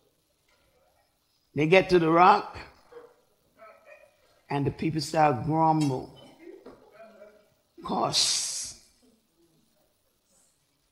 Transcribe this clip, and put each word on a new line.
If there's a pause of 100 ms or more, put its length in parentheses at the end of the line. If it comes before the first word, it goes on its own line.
(1600)
They
get
to
the
rock, (1900)
and
the
people
start
grumble, (1700)
curse. (2250)